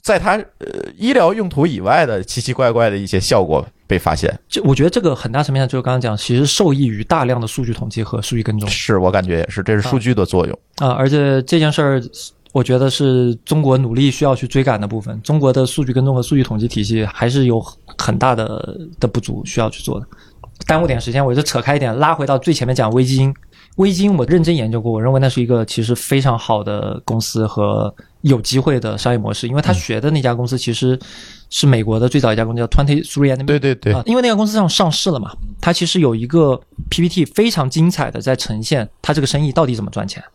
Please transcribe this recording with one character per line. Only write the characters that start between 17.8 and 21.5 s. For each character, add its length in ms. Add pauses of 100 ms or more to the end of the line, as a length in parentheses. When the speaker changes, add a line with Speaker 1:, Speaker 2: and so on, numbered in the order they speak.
Speaker 2:
很 200
大 160
的， 440 (200)
的 80
不 140
足， 240
需 160
要 80
去 140
做 180
的。 60 (600)
耽 160
误 40
点 140
时 120
间， 120
我 100
就 80
扯 180